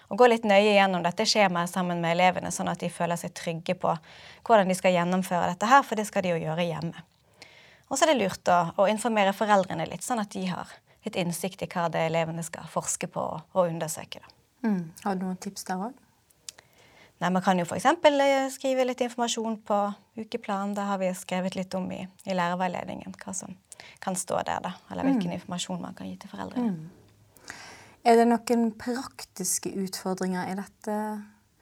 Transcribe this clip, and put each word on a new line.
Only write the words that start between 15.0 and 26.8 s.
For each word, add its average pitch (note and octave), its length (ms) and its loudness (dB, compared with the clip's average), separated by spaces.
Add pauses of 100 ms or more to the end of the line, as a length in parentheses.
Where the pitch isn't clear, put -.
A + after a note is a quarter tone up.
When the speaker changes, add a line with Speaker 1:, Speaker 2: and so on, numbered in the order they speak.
Speaker 2:
Har G3+ 120 0
du F#3 100 -4
noen F#3 140 -6
tips - 280 -12
der F#3 120 -4
også? A#3 200 -8 (1200)
Speaker 1:
Nei, F3 80 0
man F#3 140 0
kan F#3 160 4
jo E3+ 80 0
for - 100 -6
eksempel, D4 420 4
eh, C4+ 320 4
skrive C4 320 0
litt B3 200 -2
informasjon A#3 600 -4
på G#3 120 0 (420)
ukeplanen. G#3 580 -6
Da G3+ 120 -4
har G3 100 0
vi F#3 160 0
skrevet F#3 420 -4
litt F#3 200 -6
om F#3 180 -4
i, - 60 -10 (260)
i F#3+ 100 -4
lærerveiledningen F3+ 840 -4
hva G3 160 -12
som - 180 -10 (460)
kan F#3 160 -4
stå - 300 -2
der - 180 -2
da, F#3 80 -6 (180)
eller - 160 -6
hvilken A3 240 2
Speaker 2:
Mm. F3+ 80 -6
Speaker 1:
informasjon F3+ 420 -8
man F#3 140 -12
kan F#3+ 140 -12
gi F#3 80 -12
til F#3+ 140 -18
foreldrene. G3+ 400 -4
Speaker 2:
Mm. E3 200 -8 (1120)